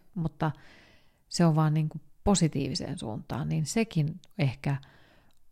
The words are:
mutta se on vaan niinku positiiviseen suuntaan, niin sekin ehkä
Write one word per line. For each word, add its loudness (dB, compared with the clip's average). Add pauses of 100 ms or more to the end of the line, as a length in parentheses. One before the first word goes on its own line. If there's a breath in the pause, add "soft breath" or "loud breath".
(120)
mutta -2 (800 soft breath)
se 2
on 6
vaan 4
niinku -2 (220)
positiiviseen 0
suuntaan, -6
niin 0
sekin -2 (180)
ehkä -2 (760 soft breath)